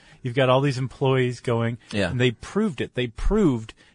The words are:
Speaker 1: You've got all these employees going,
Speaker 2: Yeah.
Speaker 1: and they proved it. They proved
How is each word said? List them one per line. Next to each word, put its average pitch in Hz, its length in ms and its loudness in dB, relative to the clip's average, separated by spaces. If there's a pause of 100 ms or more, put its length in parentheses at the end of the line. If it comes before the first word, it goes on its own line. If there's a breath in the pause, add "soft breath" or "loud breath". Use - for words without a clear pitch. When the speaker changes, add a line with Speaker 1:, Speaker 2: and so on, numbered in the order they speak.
(220 loud breath)
Speaker 1:
You've 120 120 -6
got 127 160 4
all 131 100 6
these 139 180 0
employees 131 640 0
going, 117 380 -2 (120)
Speaker 2:
Yeah. 98 200 -2
Speaker 1:
and 123 100 -4
they 127 120 4
proved 196 500 -4
it. - 120 -6
They 123 140 -2
proved 131 640 0 (220 soft breath)